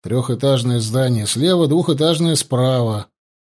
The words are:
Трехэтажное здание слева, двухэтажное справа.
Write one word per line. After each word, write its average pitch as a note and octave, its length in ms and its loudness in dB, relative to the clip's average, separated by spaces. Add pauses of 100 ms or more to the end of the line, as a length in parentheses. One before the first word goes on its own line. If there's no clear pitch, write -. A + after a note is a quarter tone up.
Трехэтажное B2 720 0
здание A2+ 480 -2
слева, E3 400 2
двухэтажное D#3 680 0
справа. B2 720 -2 (340)